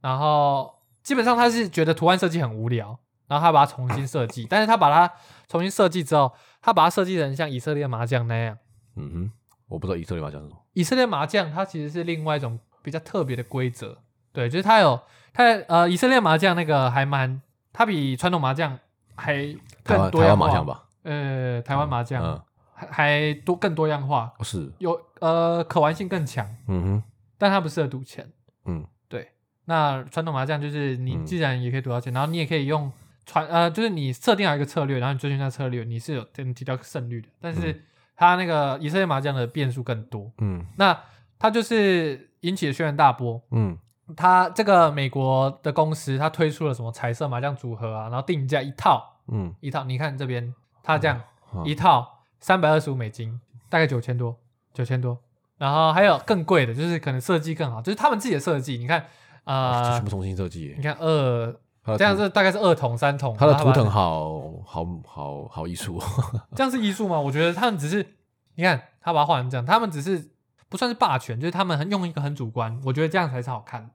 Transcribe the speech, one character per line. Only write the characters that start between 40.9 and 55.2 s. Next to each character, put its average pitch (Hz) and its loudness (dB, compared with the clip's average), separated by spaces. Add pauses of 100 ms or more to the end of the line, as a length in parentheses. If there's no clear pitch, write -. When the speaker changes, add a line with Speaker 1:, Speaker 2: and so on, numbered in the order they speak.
Speaker 1:
它 220 4
就 220 0
是 175 0 (100)
引 175 -4
起 175 -2
了 139 -2
轩 165 -2
然 147 -2
大 143 6
波。 120 -6 (100)
Speaker 2:
嗯。 104 0 (400)
Speaker 1:
它 185 6
这 185 -4
个 180 6
美 139 -2
国 131 0
的 151 -2
公 156 2
司， 135 -4
它 151 0
推 156 0
出 151 -4
了 135 0
什 117 -8
么 113 -8
彩 117 -6
色 143 -4
麻 123 -6
将 139 -4
组 120 -10
合 110 -8
啊， 107 -10
然 - -8
后 127 -4
定 143 -2
价 139 0
一 139 -8
套， - 0
Speaker 2:
嗯。 98 -4
Speaker 1:
一 139 -8
套， 135 -6
你 127 -6
看 139 -4
这 139 -6
边， 123 -6 (300)
它 156 0
这 160 0
样， 127 0 (340)
Speaker 2:
嗯， 87 -8
嗯。 - -6
Speaker 1:
一 151 -2
套 151 2 (160)
三 185 2
百 151 4
二 156 6
十 147 -4
五 135 -4
美 113 -6
金， 113 -10 (300)
大 170 0
概 160 6
九 131 0
千 120 -4
多， 117 -4 (360)
九 123 -4
千 127 -2
多。 120 -4 (380)